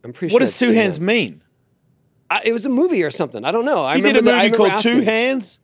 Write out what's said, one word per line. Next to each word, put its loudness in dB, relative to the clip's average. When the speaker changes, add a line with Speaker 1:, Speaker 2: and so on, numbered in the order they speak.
Speaker 1:
I'm -14
pretty -6
Speaker 2:
What 4
Speaker 1:
sure 6
Speaker 2:
does 2
Speaker 1:
it's -8
Speaker 2:
two 2
Speaker 1:
Two 4
Speaker 2:
hands 2
Speaker 1:
Hands. -10
Speaker 2:
mean? -2
Speaker 1:
I, -2
it 0
was -4
a -4
movie 0
or -2
something. -6
I -2
don't -2
know. 0
I -2
Speaker 2:
He 2
did 2
a 6
Speaker 1:
remember 4
that, 2
I 2
Speaker 2:
movie 2
Speaker 1:
remember 4
Speaker 2:
called -2
Two 2
Speaker 1:
asking. 2
Speaker 2:
Hands? -2